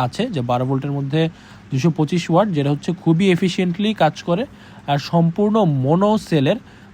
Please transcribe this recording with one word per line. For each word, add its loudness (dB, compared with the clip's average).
আছে, -4
যে -2
বারো -2
ভোল্টের -2
মধ্যে -2
দুইশো 0
পঁচিশ 0
ওয়াট, 4
যেটা 0
হচ্ছে -4
খুবই 2
এফিশিয়েন্টলি -2
কাজ 0
করে -2
আর 2
সম্পূর্ণ 2
মনোসেলের। 2